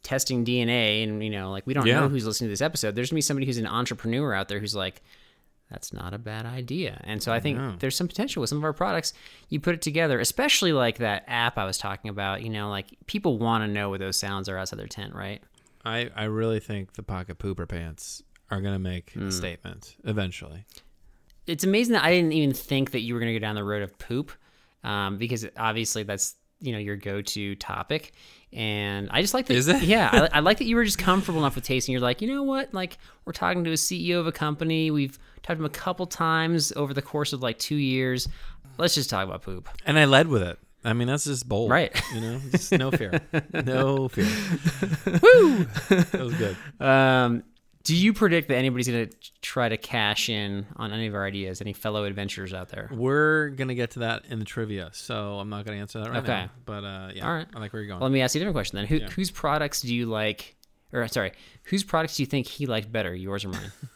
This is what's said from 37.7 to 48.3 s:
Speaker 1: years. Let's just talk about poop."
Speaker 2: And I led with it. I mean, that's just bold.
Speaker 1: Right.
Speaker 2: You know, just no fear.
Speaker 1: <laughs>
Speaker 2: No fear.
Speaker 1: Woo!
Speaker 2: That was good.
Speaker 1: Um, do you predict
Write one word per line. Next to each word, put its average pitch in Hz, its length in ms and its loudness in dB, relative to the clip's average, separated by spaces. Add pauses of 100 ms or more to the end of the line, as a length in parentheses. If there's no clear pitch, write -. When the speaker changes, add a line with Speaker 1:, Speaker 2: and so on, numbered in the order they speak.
Speaker 1:
years. 131 520 0 (480)
Let's - 200 2
just 135 120 0
talk 95 160 0
about - 180 -8
poop." 92 260 -10 (180)
Speaker 2:
And 147 140 4
I 151 40 10
led 139 220 8
with 127 160 4
it. 87 160 2 (260)
I 113 100 2
mean, 120 120 0
that's 139 180 0
just 127 240 -4
bold. 110 220 0
Speaker 1:
Right. 151 220 4 (200)
Speaker 2:
You 113 100 -4
know, 117 180 -6 (100)
just 170 220 2
no 135 180 4
fear. 101 220 0 (240)
Speaker 1:
<laughs> 151 160 -4 (120)
Speaker 2:
No 131 440 2
fear. - 180 2 (800)
Speaker 1:
Woo! 294 580 10 (240)
Speaker 2:
That 180 320 4
was 127 140 -4
good. 104 220 -2 (280)
Speaker 1:
Um, 131 600 6 (380)
do 160 140 2
you 202 160 6
predict 170 360 4